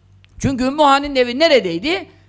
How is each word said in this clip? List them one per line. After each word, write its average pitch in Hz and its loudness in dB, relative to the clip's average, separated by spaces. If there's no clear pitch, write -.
Çünkü 254 -4
Ümmü 285 -2
Hani'nin 277 2
evi 247 0
neredeydi? 285 0